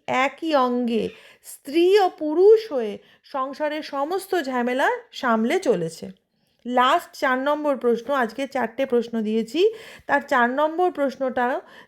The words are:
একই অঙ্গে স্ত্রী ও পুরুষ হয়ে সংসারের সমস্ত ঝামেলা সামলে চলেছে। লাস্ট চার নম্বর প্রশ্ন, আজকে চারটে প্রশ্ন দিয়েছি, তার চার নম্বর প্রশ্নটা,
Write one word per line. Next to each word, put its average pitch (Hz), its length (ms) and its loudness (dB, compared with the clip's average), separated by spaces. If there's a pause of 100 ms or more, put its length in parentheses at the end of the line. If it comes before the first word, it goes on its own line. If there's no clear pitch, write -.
একই 277 480 -2
অঙ্গে 240 540 0 (340)
স্ত্রী 349 560 2
ও 359 180 4
পুরুষ 359 540 4
হয়ে 220 260 -4 (260)
সংসারের 294 600 -6
সমস্ত 349 580 -4
ঝামেলা 254 480 0 (220)
সামলে 240 480 0
চলেছে। 190 520 -2 (540)
লাস্ট 254 480 2
চার 262 240 0
নম্বর 294 400 -2
প্রশ্ন, 233 360 0
আজকে 262 340 -2
চারটে 247 380 -4
প্রশ্ন 233 360 -2
দিয়েছি, 226 520 0 (340)
তার 285 140 2
চার 247 280 2
নম্বর 320 420 0
প্রশ্নটা, 262 720 -2 (260)